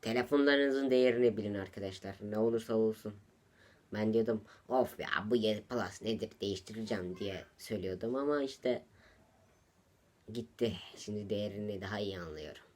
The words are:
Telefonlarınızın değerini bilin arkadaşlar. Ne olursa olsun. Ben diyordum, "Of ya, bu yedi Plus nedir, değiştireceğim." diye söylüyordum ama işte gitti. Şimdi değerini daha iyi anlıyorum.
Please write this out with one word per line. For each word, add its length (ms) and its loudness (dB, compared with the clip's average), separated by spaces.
Telefonlarınızın 880 4
değerini 460 6
bilin 160 -2
arkadaşlar. 680 -8
Ne 160 -4
olursa 380 2
olsun. 400 2
Ben 200 0
diyordum, 300 2
"Of 320 2
ya, 80 -6
bu 100 2
yedi 340 2
Plus 320 -4
nedir, 280 -2
değiştireceğim." 800 -4
diye 240 -6
söylüyordum 580 -4
ama 280 0
işte 400 -2
gitti. 400 -2
Şimdi 340 -8
değerini 520 -4
daha 180 -4
iyi 200 -4
anlıyorum. 420 -10